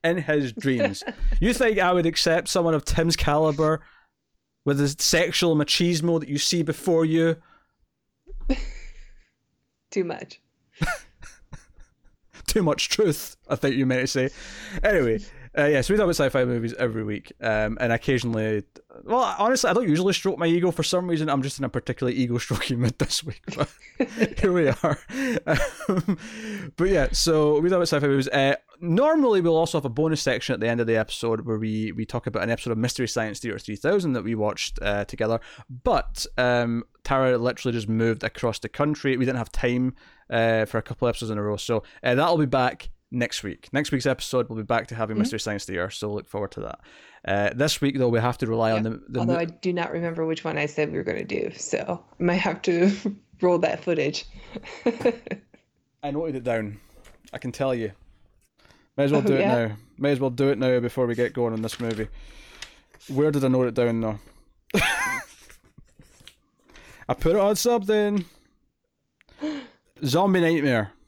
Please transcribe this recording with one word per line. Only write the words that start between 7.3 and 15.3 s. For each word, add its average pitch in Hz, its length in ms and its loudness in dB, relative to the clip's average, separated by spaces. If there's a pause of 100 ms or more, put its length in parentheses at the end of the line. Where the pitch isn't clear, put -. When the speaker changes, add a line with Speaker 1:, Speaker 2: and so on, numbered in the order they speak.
Speaker 2:
<laughs> 269 80 2 (1300)
Too 190 140 -2
much. - 360 -12 (400)
Speaker 1:
<laughs> - 60 -2 (1600)
Too 220 160 2
much 151 260 0
truth, - 480 0 (120)
I 139 80 0
think 135 200 0
you 135 100 2
meant 127 160 2
to 135 40 0
say. 131 240 0 (520)
Anyway, 135 380 4 (360)